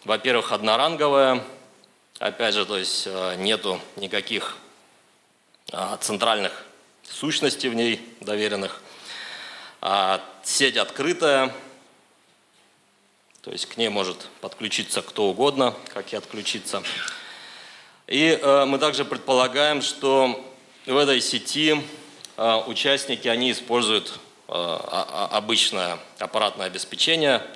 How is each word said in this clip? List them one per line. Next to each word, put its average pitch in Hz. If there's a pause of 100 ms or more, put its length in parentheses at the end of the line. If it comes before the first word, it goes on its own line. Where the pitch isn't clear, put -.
во-первых, 110
одноранговая, 131 (760)
опять 104
же, 101
то 98
есть, -
а, 92
нету 101 (180)
никаких, 101 (1120)
а, 95
центральных 104 (460)
сущностей 139
в 117
ней 117 (200)
доверенных. 104 (1000)
А, 95 (220)
сеть 131
открытая, 139 (1900)
то -
есть -
к -
ней 113
может 95 (120)
подключиться -
кто 101
угодно, 123 (200)
как 101
и 110
отключиться. 101 (1200)
И, 156
э, 139
мы 139
также 143
предполагаем, 131
что 131 (460)
в 131
этой 139
сети, 151 (540)
э, 113
участники, 127
они 120
используют, 110
э, -
а, 87
а, 107
обычное 104 (200)
аппаратное 101
обеспечение, 143 (140)